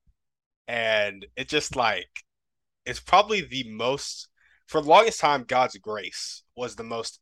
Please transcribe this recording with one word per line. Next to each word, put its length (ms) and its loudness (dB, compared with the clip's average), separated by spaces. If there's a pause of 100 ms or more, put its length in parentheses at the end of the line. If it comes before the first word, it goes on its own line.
(680)
And 580 0 (100)
it 120 -10
just, 260 -2
like, 340 0 (760)
it's 160 -8
probably 400 4
the 300 -8
most, 580 -4 (380)
for 140 0
the 80 -6
longest 320 8
time, 260 2
God's 300 0
grace 640 -10 (140)
was 200 -8
the 80 -14
most 380 -10